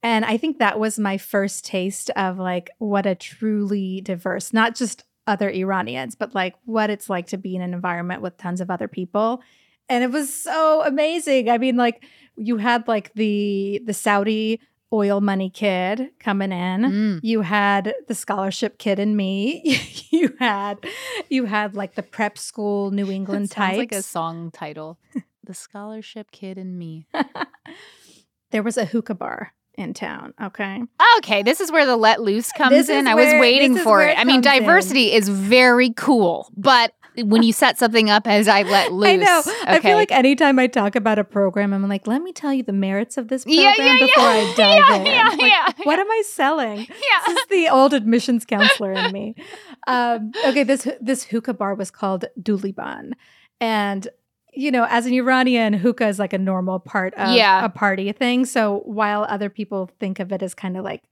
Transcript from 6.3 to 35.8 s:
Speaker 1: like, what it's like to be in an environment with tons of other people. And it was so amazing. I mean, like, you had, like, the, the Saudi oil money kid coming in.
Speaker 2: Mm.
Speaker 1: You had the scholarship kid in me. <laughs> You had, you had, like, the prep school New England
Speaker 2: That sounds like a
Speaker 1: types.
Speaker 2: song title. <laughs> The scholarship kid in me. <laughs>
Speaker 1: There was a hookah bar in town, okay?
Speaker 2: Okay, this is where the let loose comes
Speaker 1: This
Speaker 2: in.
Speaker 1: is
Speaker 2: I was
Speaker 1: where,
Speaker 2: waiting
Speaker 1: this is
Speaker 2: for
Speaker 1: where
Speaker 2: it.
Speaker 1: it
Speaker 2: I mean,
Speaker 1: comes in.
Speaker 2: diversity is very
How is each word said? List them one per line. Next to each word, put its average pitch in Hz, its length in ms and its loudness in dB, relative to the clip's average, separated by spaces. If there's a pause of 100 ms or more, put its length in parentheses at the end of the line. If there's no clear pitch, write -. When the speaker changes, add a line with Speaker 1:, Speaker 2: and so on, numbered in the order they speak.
Speaker 1:
like, 185 200 -4 (100)
what 220 260 -2
it's 208 200 -8
like 180 180 -6
to 196 80 -8
be 185 180 -10
in 180 80 -6
an 180 120 -6
environment 175 480 -6
with 180 160 -10
tons 180 240 -8
of 180 80 -10
other 175 180 -6
people. 220 540 -4 (480)
And 247 120 0
it 254 80 -2
was 277 220 -4
so 311 520 0
amazing. 294 680 0
I 233 80 2
mean, 247 180 0
like, 240 260 -2 (340)
you 226 200 -4
had, 233 320 -2
like, 214 260 -4
the, 208 680 -2
the 220 80 -8
Saudi 220 680 -2 (320)
oil 202 280 0
money 190 300 -2
kid 202 680 -4
coming 196 340 -2
in. 185 300 -4
Speaker 2:
Mm. 208 400 -2
Speaker 1:
You 214 200 0
had 202 500 0 (160)
the 233 60 -6
scholarship 196 640 -6
kid 196 200 -2
in 208 180 0
me. 208 680 -2
<laughs> - 100 -18 (160)
You 320 280 0
had, 202 380 -4 (500)
you 262 160 -2
had, 208 320 -4
like, 196 180 -10
the 202 80 -8
prep 208 340 -6
school 202 540 -6
New 196 200 -4
England 196 400 -6
Speaker 2:
That - 40 -18
sounds 190 240 -2
like 226 140 -6
a 208 40 -6
Speaker 1:
types. 190 100 -8
Speaker 2:
song 165 440 -8
title. 156 480 -16 (160)
<laughs> - 300 -16
The 190 100 -18
scholarship 214 760 -18
kid 190 280 -16
in 185 200 -12
me. 160 340 -14
<laughs> - 40 -10 (1300)
Speaker 1:
There 214 120 -2
was 226 140 -4
a 233 80 0
hookah 220 300 -4
bar - 380 -10 (220)
in 175 200 -10
town, - 480 -12
okay? 196 400 -8 (360)
Speaker 2:
Okay, 202 240 -2
this 247 180 0
is 339 100 -4
where 302 160 4
the 247 100 2
let 220 240 4
loose 220 320 -2
comes 269 180 2
Speaker 1:
This 262 180 4
Speaker 2:
in. 285 180 2
Speaker 1:
is - 0 -
Speaker 2:
I 240 80 4
was 247 120 6
Speaker 1:
where, 302 140 6
Speaker 2:
waiting 262 320 6
Speaker 1:
this 247 80 2
is 349 40 -2
Speaker 2:
for 214 140 6
Speaker 1:
where 190 100 6
Speaker 2:
it. 202 40 2
Speaker 1:
it - 60 0
Speaker 2:
I 226 60 2
mean, 262 180 4
Speaker 1:
comes 262 40 4 (100)
in. 240 60 4
Speaker 2:
diversity 262 500 4
is 202 160 4
very 240 640 4